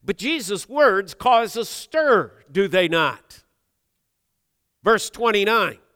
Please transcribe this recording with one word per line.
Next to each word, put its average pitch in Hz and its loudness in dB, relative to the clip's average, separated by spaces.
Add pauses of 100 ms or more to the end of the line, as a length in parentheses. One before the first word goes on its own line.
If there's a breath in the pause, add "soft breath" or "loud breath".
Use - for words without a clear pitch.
But 196 -6
Jesus' 208 -6
words 202 2
cause 233 0
a 233 -4
stir, 254 -2
do 190 0
they 180 2
not? 156 -4 (1400)
Verse 214 0
twenty-nine, 208 0 (160)